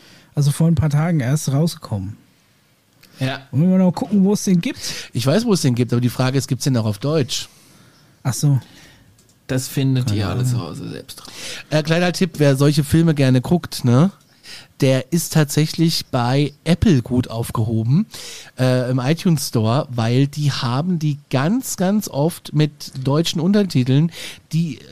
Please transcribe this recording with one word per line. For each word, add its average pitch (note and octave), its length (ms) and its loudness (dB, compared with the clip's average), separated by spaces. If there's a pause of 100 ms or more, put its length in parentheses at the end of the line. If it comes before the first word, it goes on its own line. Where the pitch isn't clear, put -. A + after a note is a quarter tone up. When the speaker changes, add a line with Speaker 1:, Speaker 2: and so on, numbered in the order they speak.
(340)
Speaker 1:
also C#3+ 180 2
vor D#3+ 160 2
ein E3 80 4
paar D#3 140 2
Tagen D#3 300 0
erst C3+ 320 -2
rausgekommen. A2 680 -2 (1000)
Speaker 2:
Ja. C3 220 -4 (100)
Speaker 1:
Und B2+ 100 0
wenn F3+ 80 4
wir F#3 80 4
noch F#3 140 4
gucken, G3 320 0
wo G3+ 100 4
es - 100 -2
den F#3 160 2
gibt. C4 200 -6 (340)
Speaker 3:
Ich B2 140 -2
weiß, G#3 180 2
wo A3+ 80 2
es E3 80 0
den B2+ 140 2
gibt, A#2 180 -2
aber A#2+ 80 0
die B2 80 2
Frage B2+ 280 -2
ist, B2+ 100 -4
gibt's - 160 -4
den C3+ 140 0
auch A2+ 80 0
auf G#2 120 -2
Deutsch? D3 500 -4 (760)
Speaker 1:
Ach C#3 100 -2
so. C#3+ 260 2 (880)
Speaker 2:
Das C3 200 -4
findet C3 400 0
Speaker 1:
Keine G#2 120 -2
Speaker 2:
ihr G2+ 100 -2
alles B2 200 -2
Speaker 1:
Ahnung. B2 120 -2
Speaker 2:
zu D#2+ 60 -8
Hause F2 220 -10
selbst. - 340 -16 (460)
Speaker 3:
Äh, D#3 140 0
kleiner E3+ 280 0
Tipp, E3+ 260 -2
wer C#3+ 180 4
solche C#3+ 280 4
Filme E3 320 4
gerne C3 260 4
guckt, - 440 -2
ne? C3 260 6 (680)
Der C3 300 2
ist E3 220 -2
tatsächlich D#3 720 0
bei C3 460 0 (100)
Apple D#3+ 380 4
gut B2 280 -2
aufgehoben, A#2 760 0 (540)
äh, B2+ 300 2
im C3 100 0
iTunes D#3 500 0
Store, A#2 420 0
weil A#2+ 360 0
die D3 240 -2
haben D3+ 480 -2
die D3+ 180 -2 (120)
ganz, F#3 480 -2
ganz G3 300 0
oft D3 460 -4
mit D3 380 -2 (120)
deutschen D3 380 0
Untertiteln, E3 680 2 (420)
die, D#3+ 260 -2 (120)